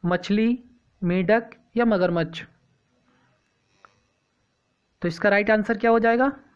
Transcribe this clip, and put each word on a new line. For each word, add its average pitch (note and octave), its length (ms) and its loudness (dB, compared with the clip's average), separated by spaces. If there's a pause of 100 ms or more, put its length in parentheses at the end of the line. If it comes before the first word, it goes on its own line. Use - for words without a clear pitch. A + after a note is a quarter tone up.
मछली, G#3 560 0 (440)
मेंढक F#3+ 480 0 (260)
या A#3+ 80 0
मगरमच्छ? F3 580 -2 (2500)
तो F3 60 -2
इसका E3+ 200 -2
राइट G3+ 220 2
आंसर A3 280 0
क्या A3+ 120 0
हो A#3 80 4
जाएगा? A#3 320 2 (260)